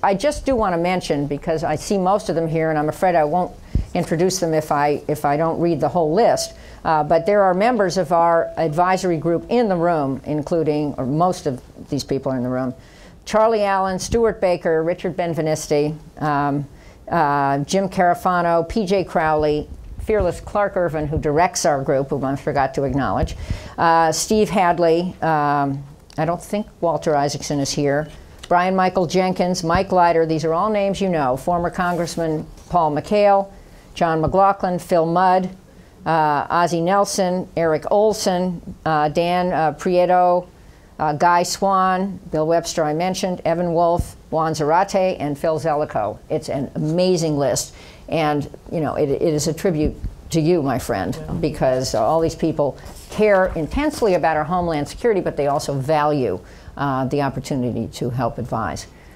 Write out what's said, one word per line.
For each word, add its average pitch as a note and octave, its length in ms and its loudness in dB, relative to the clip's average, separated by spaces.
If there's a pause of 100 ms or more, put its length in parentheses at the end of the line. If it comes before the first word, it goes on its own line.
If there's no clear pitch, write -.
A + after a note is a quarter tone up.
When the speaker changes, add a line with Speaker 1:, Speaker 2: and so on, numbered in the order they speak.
Speaker 1:
I G3 120 4
just C#4+ 320 -2
do C4+ 80 2
wanna G3 240 0
mention, E3+ 480 0
because D#3 380 -2
I D3+ 100 0
see G3 240 -2
most F#3+ 300 0
of E3+ 80 0
them E3 100 0
here, D#3+ 240 0
and D#3 80 0
I'm D3+ 100 0
afraid E3+ 280 2
I D#3 80 4
won't F3 280 0 (420)
introduce F3+ 440 0
them E3 160 0
if D#3 160 0
I, D3 380 0
if D3+ 160 -2
I C#3+ 120 2
don't D#3+ 240 0
read E3 200 0
the D3+ 80 2
whole D#3+ 260 0
list, F#3+ 400 2 (300)
uh, D#3 180 2
but E3 240 2
there G#3 160 4
are F#3 120 4
members G3+ 420 2
of F3 160 0
our E3+ 440 4
advisory F3 600 0
group E3 300 0
in A#3 200 2
the F#3 80 0
room, D3+ 480 0
including, D3+ 680 -2
or C3 100 -6
most E3 420 0
of B2+ 140 -4 (300)
these C#3+ 140 -4
people C#3 260 -4
are C3 60 -2
in B2 60 -2
the B2 60 -2
room, B2+ 260 -4 (520)
Charlie A3 380 2
Allen, F#3+ 340 0
Stuart A3 400 0
Baker, E3+ 440 0
Richard E3+ 340 -4
Benvenisti, D#3 800 -2 (240)
um, C#3+ 460 -2 (440)
uh, C#3+ 500 2
Jim F#3+ 280 -2
Carafano, F3 800 2
P A3+ 160 -2
J F#3 180 0
Crowley, D3+ 640 0 (360)
Fearless G3 400 0
Clark G3+ 340 -2
Irvin, D#3+ 300 -2
who D3+ 100 -2
directs D#3 480 0
our C#3+ 180 2
group, C#3 280 0
whom C3+ 120 -2
I C3+ 140 -2
forgot C3+ 380 -2
to C#3+ 80 -2
acknowledge, C3 520 -2 (440)
uh, E3 340 4
Steve G#3 380 0
Hadley, F3 720 2
um, C#3+ 600 0 (360)
I D#3 80 0
don't E3+ 160 -2
think G#3 240 -4 (160)
Walter D#3 340 2
Isaacson C#3+ 440 -2
is C#3 100 -2
here, D3 380 0 (380)
Brian F3+ 300 2
Michael F#3 300 2
Jenkins, F#3 580 0
Mike F3+ 260 0
Leiter, E3+ 360 4
these D#3+ 180 0
are D#3+ 80 0
all F#3 160 0
names G3+ 320 0
you F#3+ 80 0
know, C#3 300 0
former F3 320 -2
Congressman E3+ 760 -2 (220)
Paul D#3+ 240 2
McHale, G3 580 2 (440)
John D#3+ 260 0
McLaughlin, F#3+ 580 2
Phil E3 280 2
Mudd, F#3 420 4 (560)
uh, D#3 460 2
Ozzie E3+ 320 2
Nelson, F#3 760 0
Eric D#3+ 340 0
Olson, F#3 720 0 (240)
uh, D3+ 240 2
Dan, F3 420 0
uh, D#3 220 0
Prieto, F3+ 760 2 (520)
uh, D3 140 -2
Guy F3 300 4
Swan, F#3 800 0 (100)
Bill D#3 160 0
Webster E3 380 0
I D3+ 100 0
mentioned, F3+ 500 -2
Evan E3+ 300 0
Wolf, E3+ 400 0 (160)
Juan D#3+ 220 0
Zarate, F#3 640 0
and D3 180 -6
Phil D#3+ 220 -2
Zellico. C#3+ 600 -2 (100)
It's - 200 -4
an - 280 -4
amazing D#3+ 600 0
list, C3 380 -2 (340)
and, D3 400 -2 (220)
you E3+ 100 -4
know, C#3 140 -2
it, C#3 140 0
it C#3 140 -2
is D3+ 260 0
a D#3 60 -2
tribute D#3 400 0 (360)
to E3 100 0
you, D#3+ 220 2
my C3 160 -2
friend, F#2+ 380 -4
Speaker 2:
Yeah. - 180 -10
Speaker 1:
because, C3+ 600 0
uh, A2 60 0
all D#3 180 2
these D#3+ 160 0
people D3 420 -2 (320)
care G3 360 4 (100)
intensely A#3+ 580 0
about D#3+ 220 2
our D#3 80 0
homeland E3 440 -2
security, G#3+ 320 0
but D3+ 160 -4
they C#3+ 120 0
also C#3+ 260 -2
value, C#3 640 0 (380)
uh, C3+ 300 -2
the C#3+ 160 -2
opportunity B2 680 -4
to - 220 -6
help A#2+ 280 -4
advise. A2+ 480 -6 (300)